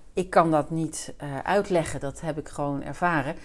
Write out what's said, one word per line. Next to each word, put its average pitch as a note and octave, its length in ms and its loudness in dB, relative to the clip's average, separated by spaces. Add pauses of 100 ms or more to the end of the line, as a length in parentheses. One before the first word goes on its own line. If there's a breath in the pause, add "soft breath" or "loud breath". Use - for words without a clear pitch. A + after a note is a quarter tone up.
(180)
ik F#3 120 0
kan E3+ 220 6
dat D3 180 4
niet, D#3+ 480 -4
eh, C#3 220 -6
uitleggen. F3 600 2
Dat C#3 220 -6
heb D#3+ 160 -4
ik D3 100 -6
gewoon C#3+ 360 -2
ervaren. D#3 600 0